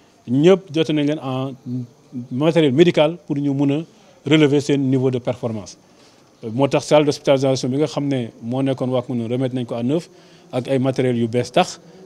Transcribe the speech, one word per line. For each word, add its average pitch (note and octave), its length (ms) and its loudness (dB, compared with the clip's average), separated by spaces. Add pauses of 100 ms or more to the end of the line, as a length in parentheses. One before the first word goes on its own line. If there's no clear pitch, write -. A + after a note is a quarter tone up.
(300)
ñëpp D#3+ 440 4
jote D#3+ 180 0
nañ D3+ 160 0
leen D3+ 160 -2
en C3 300 -6 (760)
matériel D3 420 2
médical E3 520 2
pour D3 120 -6
ñu C#3+ 160 -2
mun C#3 180 0
a D#3 140 -2 (400)
relever D3 360 4
seen C#3 280 0
niveau C3 220 2
de B2+ 80 -4
performance. A2+ 580 -8 (680)
Moo A#2+ 240 0
tax C#3+ 200 0
salle D3+ 180 6
d'hospitalisation C3+ 640 0
bi C3 80 -2
nga D3+ 100 0
xam C#3+ 200 -4
ne B2+ 220 -4 (120)
moo A#2+ 220 -4
nekkoon C3+ 260 -2
Wack B2+ 200 -2
Ngouna A#2 180 -4
remettre B2 280 -2
nañ B2+ 100 -4
ko A#2+ 100 -8
à A#2 80 -6
neuf D3 260 -2 (420)
ak B2+ 160 -4
ay C3+ 120 0
matériels B2+ 380 0
yu A#2 100 0
bees A#2+ 240 -4
tax - 280 -2 (260)